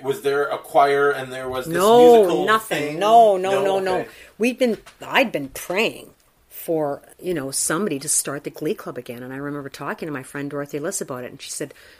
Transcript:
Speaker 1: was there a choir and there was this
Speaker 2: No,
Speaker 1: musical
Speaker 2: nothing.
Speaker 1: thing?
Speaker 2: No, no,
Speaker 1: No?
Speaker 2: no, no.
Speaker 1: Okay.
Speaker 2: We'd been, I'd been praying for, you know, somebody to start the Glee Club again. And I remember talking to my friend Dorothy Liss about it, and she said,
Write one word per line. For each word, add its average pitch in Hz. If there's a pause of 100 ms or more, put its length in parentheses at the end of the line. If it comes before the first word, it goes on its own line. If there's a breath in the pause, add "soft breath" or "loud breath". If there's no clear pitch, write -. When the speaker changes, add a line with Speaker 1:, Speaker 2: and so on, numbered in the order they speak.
Speaker 1:
was 135
there 143
a 131
choir 143
and 131
there 131
was 127
this 160
Speaker 2:
No, 208 (200)
Speaker 1:
musical 180
Speaker 2:
nothing. 214
Speaker 1:
thing? 151
Speaker 2:
No, 214
no, 185
Speaker 1:
No? 196
Speaker 2:
no, 190
no. 185
Speaker 1:
Okay. - (300 loud breath)
Speaker 2:
We'd 240
been, 233 (220)
I'd 196
been 143
praying - (400)
for, 151 (180)
you 180
know, 135
somebody 165
to 147
start 143
the 156
Glee 151
Club -
again. 123
And 127
I 131
remember 143
talking 170
to 151
my 131
friend 143
Dorothy 143
Liss 175
about 131
it, 120
and -
she -
said, - (280 loud breath)